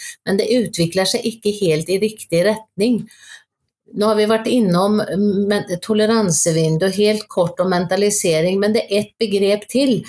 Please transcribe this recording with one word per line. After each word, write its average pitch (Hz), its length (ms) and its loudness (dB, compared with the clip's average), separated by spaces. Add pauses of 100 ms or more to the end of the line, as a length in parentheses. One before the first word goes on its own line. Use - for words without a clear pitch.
(220)
men 190 180 0
det - 100 -2
utvikler 190 560 0
seg 170 200 -2
ikke 208 280 -4
helt 160 360 -2
i 190 100 0
riktig 208 460 -2
retning. 214 580 -2 (880)
Nå 208 160 -2
har 214 100 2
vi 214 80 2
vært 220 240 0
innom, 202 460 2 (460)
men-, 202 340 -2
toleransevindu, 180 1120 0
helt 208 380 0
kort 170 320 -2
om 185 100 0
mentalisering, 180 880 0
men 208 160 0
det 226 140 -2
er 202 160 0
et - 140 -10
begrep 202 520 0
til 254 400 2